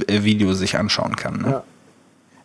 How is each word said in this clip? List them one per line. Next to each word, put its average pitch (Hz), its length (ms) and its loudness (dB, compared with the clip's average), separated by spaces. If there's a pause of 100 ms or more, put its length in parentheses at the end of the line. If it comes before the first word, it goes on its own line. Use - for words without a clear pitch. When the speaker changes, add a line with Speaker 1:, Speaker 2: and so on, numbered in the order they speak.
Speaker 1:
äh, 104 160 2
Video 104 280 4
sich 95 240 0
anschauen - 400 -2
kann. - 260 -6
Ne? - 80 -2
Speaker 2:
Ja. - 120 -2 (840)